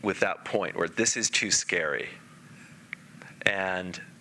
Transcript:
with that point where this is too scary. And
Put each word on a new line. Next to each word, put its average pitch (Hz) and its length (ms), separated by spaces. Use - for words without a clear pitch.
with 104 180
that 98 240
point 95 320
where 85 120
this 113 280
is 113 120
too - 220
scary. 78 600
And 92 580